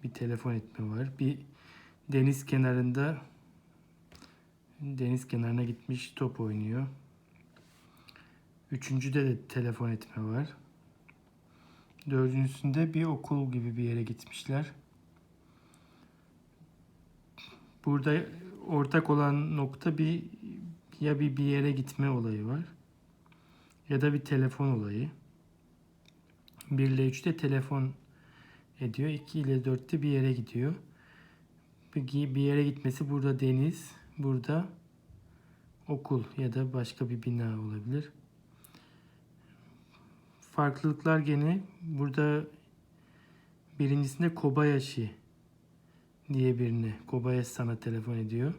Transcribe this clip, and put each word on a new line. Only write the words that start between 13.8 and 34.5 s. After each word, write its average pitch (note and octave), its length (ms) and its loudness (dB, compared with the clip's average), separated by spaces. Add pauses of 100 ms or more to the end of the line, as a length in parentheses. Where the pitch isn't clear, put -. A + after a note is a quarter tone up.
yere A#2 200 0
gitmişler. C3+ 680 -6 (3000)
Burada C#3+ 400 2 (420)
ortak D3+ 440 2
olan D3 460 2
nokta C#3+ 420 -2
bir, E3 240 2 (760)
ya D3 200 2
bir, C#3 160 0
bir C#3+ 80 0
yere C#3+ 280 2
gitme C3+ 380 0
olayı A2 360 -2
var C#3+ 160 -2 (1300)
ya C#3 120 2
da D3 120 4
bir C#3+ 80 0
telefon C3+ 480 2
olayı. A2 420 -2 (1600)
Bir C3+ 200 2
ile C3 180 4
üçte D#3+ 280 0
telefon C3+ 560 0 (880)
ediyor, C3 280 -2
iki D3+ 320 -4
ile C3 240 2
dörtte C3+ 380 0
bir D3 60 2
yere C3+ 240 4
gidiyor. B2 420 -2 (1200)
Bir C3+ 120 0
gi-, C#3+ 280 0
bir C#3 60 2
yere C#3+ 240 6
gitmesi C#3 460 -2
burada C3+ 300 2
deniz, C3+ 520 2 (260)
burada C#3 480 0 (1200)